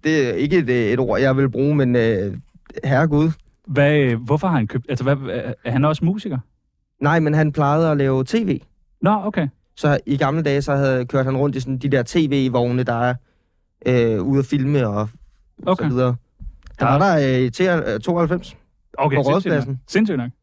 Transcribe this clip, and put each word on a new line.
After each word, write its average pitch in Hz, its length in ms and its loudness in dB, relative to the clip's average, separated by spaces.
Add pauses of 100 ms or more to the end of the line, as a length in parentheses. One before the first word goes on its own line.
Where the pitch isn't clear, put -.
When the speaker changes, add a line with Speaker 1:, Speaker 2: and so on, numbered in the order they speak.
Speaker 1:
det 151 240 2
er 113 40 -2
ikke 147 260 0
et, 120 340 2
et 123 60 0
ord, 117 220 0
jeg 131 160 2
vil 135 140 2
bruge, 139 240 0
men, 127 220 2
øh, 104 400 0 (480)
herregud. 147 460 2 (360)
Speaker 2:
Hvad, 143 300 2
øh, 127 260 2
hvorfor 147 260 0
har 165 80 0
han 113 100 0
købt... 123 220 -6
Altså, 127 160 -4
hvad, 139 120 0 (140)
er, - 220 -6 (120)
er 120 60 -4
han 131 140 2
også 156 200 0
musiker? 180 340 -2 (600)
Speaker 1:
Nej, 151 200 2
men 151 140 0
han 151 180 2
plejede 156 380 0
at 151 60 0
lave 135 280 0
T - 100 -6
V. 208 240 -2 (440)
Speaker 2:
Nå, 202 220 2
okay. 185 240 -2 (280)
Speaker 1:
Så 147 300 2
i 143 100 -2
gamle 151 260 0
dage, 143 200 0
så 143 140 -2
havde, 131 300 0
kørte 131 180 0
han 135 120 -2
rundt 139 200 0
i 131 40 -6
sådan 131 180 -6
de 143 100 -4
der 131 140 2
T 120 140 -4
V-vogne, 127 680 0
der 120 120 -2
er, 123 200 0 (720)
øh, 117 360 2
ude 139 160 0
at 127 80 0
filme 135 420 0
og 104 200 -2 (580)
Speaker 2:
Okay. 180 180 0
Speaker 1:
så 151 100 0
videre. 123 220 2 (640)
Han 117 100 0
Speaker 2:
Ja. 127 60 4
Speaker 1:
var 143 40 4 (200)
der, 131 260 2
øh, 120 80 -2
til, 175 340 2
øh, 107 140 -4
tooghalvfems. 170 560 -2 (420)
Speaker 2:
Okay, 139 180 0
Speaker 1:
På 143 60 2
Speaker 2:
sindssygt 131 80 0
nok. 147 40 4
Speaker 1:
Rådspladsen. 143 540 -2
Speaker 2:
Sindssygt 202 300 0
nok. 123 120 -6 (120)